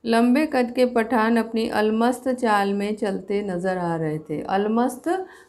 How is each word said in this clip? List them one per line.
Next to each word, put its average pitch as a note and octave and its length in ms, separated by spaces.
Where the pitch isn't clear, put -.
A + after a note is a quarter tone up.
लंबे B3 400
कद B3+ 260
के B3+ 140
पठान A#3 520
अपनी A3+ 320
अलमस्त A3+ 600
चाल G#3+ 440
में G3+ 220
चलते G3+ 460
नज़र F#3 360
आ E3+ 180
रहे D#3 240
थे। D#3 220
अलमस्त, B3 840